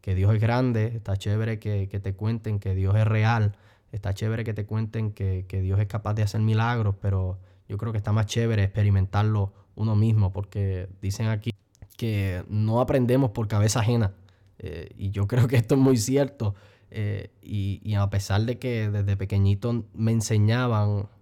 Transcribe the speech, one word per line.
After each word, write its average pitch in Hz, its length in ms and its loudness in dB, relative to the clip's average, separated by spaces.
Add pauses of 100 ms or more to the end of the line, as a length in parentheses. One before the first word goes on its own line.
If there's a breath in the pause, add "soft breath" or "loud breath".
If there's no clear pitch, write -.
que 98 120 -2
Dios 95 200 4
es 104 80 2
grande, 117 540 2
está 101 220 -4
chévere 110 420 -2
que, 101 300 -2
que 101 100 -6
te 95 140 -6
cuenten 107 460 -4
que 95 160 -2
Dios 95 200 2
es 110 100 4
real, 107 500 2 (360 soft breath)
está 98 220 -6
chévere 110 300 -4
que 110 100 -4
te 104 120 -6
cuenten 110 460 -4
que, 95 360 -4
que 95 140 -4
Dios 92 180 0
es 107 80 0
capaz 107 280 -4
de 107 80 0
hacer 107 180 0
milagros, 110 600 2
pero 92 380 -2 (280 soft breath)
yo 101 100 -8
creo 113 140 -4
que 110 60 -4
está 104 140 -4
más 107 140 2
chévere 113 380 0
experimentarlo 101 920 2 (220 soft breath)
uno 107 200 -2
mismo, 104 380 4
porque 95 560 -4 (120)
dicen 101 260 -4
aquí 110 240 -4 (460)
que 98 520 -2
no 107 320 0
aprendemos 127 500 2
por 110 160 -4
cabeza 107 340 2
ajena, 110 320 2 (440 soft breath)
eh, 80 400 -12
y 98 140 -6
yo 101 160 0
creo 120 200 2
que 131 100 0
esto 127 180 2
es 135 60 4
muy 135 160 6
cierto, 127 580 0 (360 loud breath)
eh, 104 400 -6 (100)
y, 101 420 -6
y 107 120 -4
a 101 140 2
pesar 101 320 0
de 117 160 -2
que 113 320 -4
desde 101 280 0
pequeñito 98 760 0
me 110 180 0
enseñaban 110 960 2 (140)